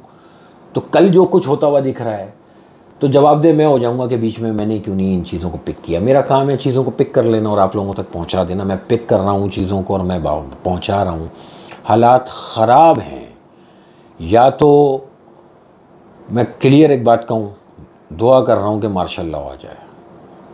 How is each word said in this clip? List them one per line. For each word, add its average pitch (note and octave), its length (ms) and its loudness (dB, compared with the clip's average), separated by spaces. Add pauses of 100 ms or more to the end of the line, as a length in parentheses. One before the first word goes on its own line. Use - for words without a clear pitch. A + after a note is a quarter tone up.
(760)
तो - 80 -4
कल E3 280 4
जो F3+ 160 6
कुछ F#3 220 0
होता D3 180 0
हुआ C#3+ 140 2
दिख C3 220 -4
रहा A2+ 120 -6
है, G2+ 180 -12 (680)
तो D3 80 0
जवाबदेह D3+ 460 4
मैं D3+ 120 4
हो C#3 120 4
जाऊँगा A#2+ 280 -2
कि A#2+ 100 -2
बीच A2+ 240 -4
में A2+ 120 -4
मैंने G#2+ 260 -4
क्यों G2 180 -8
नहीं F#2+ 180 0
इन F2+ 100 -2
चीज़ों E2+ 260 -8
को D#2 80 -10
pick - 220 -10
किया। E2+ 200 -4
मेरा C3 220 2
काम C3+ 280 0
है C3+ 60 -2
चीज़ों C3 280 -2
को A#2 60 -6
pick - 240 -4
कर A#2+ 100 2
लेना A2 260 0
और G2+ 80 -2
आप F#2+ 180 0
लोगों G2 180 -4
तक G2 180 -12
पहुँचा F2+ 320 -4
देना। F#2 200 -6
मैं F#2+ 140 -4 (100)
pick A#2 200 -2
कर A2 100 2
रहा G2 120 -2
हूँ G2+ 200 0
चीज़ों F#2+ 320 -4
को G2+ 120 -4
और F#2 80 -2
मैं F2+ 200 -4
बा-, D2 420 -6
पहुँचा F2+ 380 -2
रहा F#2 100 -4
हूँ। D#2+ 180 -10 (540)
हालात A#2 460 2
ख़राब B2+ 720 2
हैं, - 280 -14 (920)
या A2 300 4
तो C#3+ 580 2 (1200)
मैं A2+ 240 0
clear C#3+ 400 4
एक B2+ 120 -2
बात A#2 200 2
कहूँ, G#2+ 300 -6 (580)
दुआ A#2+ 300 2
कर A2 140 0
रहा G2+ 100 -2
हूँ G#2+ 140 -2
कि A2 100 -4
martial F2+ 360 -6
लॉ D2+ 140 -8
आ C2+ 140 -12
जाए, - 220 -20 (760)